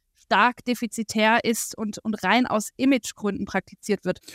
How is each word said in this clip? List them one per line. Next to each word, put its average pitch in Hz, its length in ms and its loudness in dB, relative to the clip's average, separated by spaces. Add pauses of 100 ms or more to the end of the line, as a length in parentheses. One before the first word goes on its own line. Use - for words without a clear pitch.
(160)
stark 226 480 2
defizitär 226 800 0
ist - 340 -2
und, 208 220 -6
und 214 240 -6
rein 220 240 4
aus 214 300 -4
Imagegründen 220 680 0
praktiziert - 600 -4
wird. 180 140 -2 (160)